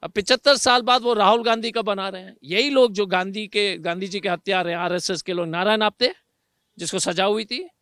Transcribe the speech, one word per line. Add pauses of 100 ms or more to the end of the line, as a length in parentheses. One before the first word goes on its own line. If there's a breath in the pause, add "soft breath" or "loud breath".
अब
पचहत्तर
साल
बाद
वो
राहुल
गांधी
का
बना
रहे
हैं।
यही
लोग
जो
गांधी
के,
गांधी
जी
के
हत्यारे,
आरएसएस
के
लोग,
नारायण
आप्टे (640)
जिसको
सजा
हुई
थी (120)